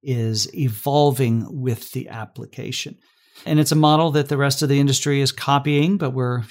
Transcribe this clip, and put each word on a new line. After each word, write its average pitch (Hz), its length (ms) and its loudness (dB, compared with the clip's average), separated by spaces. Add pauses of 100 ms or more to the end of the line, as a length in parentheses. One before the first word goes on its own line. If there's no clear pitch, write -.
is 113 540 -4
evolving 131 920 0
with 127 420 -6
the - 180 -10
application. - 880 -12 (480)
And 156 140 2
it's 151 120 0
a 160 40 2
model 156 360 4
that 143 160 0
the 147 100 -2
rest 139 240 0
of 147 80 2
the 139 100 4
industry 139 420 2
is 135 100 0
copying, 143 640 2
but 151 140 -2
we're, 123 400 -2